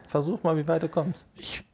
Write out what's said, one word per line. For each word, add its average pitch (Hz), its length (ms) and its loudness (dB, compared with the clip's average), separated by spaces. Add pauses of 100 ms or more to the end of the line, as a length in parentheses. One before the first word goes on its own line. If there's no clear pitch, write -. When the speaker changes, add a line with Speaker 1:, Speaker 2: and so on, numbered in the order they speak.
Speaker 1:
Versuch 151 360 0
mal, 160 120 4
wie 151 120 0
weit 165 160 2
du 160 40 0
kommst. 165 460 -2
Speaker 2:
Ich - 400 -10